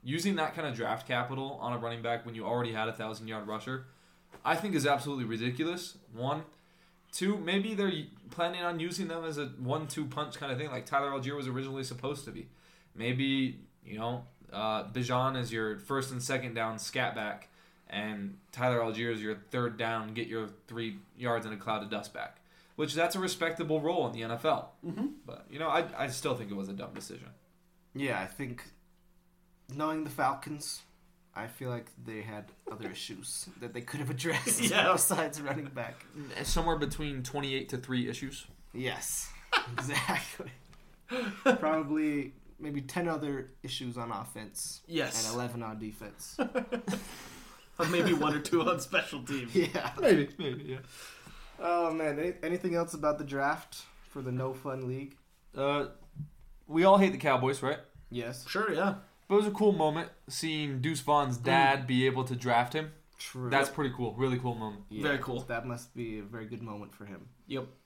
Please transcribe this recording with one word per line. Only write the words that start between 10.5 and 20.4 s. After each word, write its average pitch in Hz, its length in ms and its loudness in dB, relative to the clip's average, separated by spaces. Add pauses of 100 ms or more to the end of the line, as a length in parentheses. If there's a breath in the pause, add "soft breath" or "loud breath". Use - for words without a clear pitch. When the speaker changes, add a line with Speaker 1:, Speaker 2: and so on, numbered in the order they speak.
Speaker 1:
of 123 60 -2
thing, 147 120 -4
like 123 160 -6
Tyler 139 240 2
Algier 135 240 -2
was 135 140 -4
originally 135 360 -4
supposed 135 420 -4
to 110 40 -10
be. - 180 -12 (460 soft breath)
Maybe, 131 680 2 (240)
you 104 140 -10
know, 123 260 -2 (280)
uh, 107 320 0
Bijan 127 520 2
is 117 160 -2
your 107 260 -2
first 131 340 -2
and 123 100 -4
second 123 320 -2
down 113 240 -2
scat - 360 -2
back, 107 340 -6 (400 soft breath)
and 101 500 -4 (140)
Tyler 123 300 2
Algier 113 280 0
is 110 100 -2
your 107 140 -2 (160)
third 120 260 0
down, 113 380 -2
get 113 140 -4
your 110 200 -4 (200)